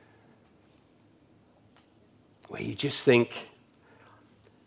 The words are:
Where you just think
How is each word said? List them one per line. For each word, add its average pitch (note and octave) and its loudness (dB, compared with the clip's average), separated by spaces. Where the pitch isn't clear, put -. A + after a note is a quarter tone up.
Where - -12
you A2 -8
just - -4
think - 2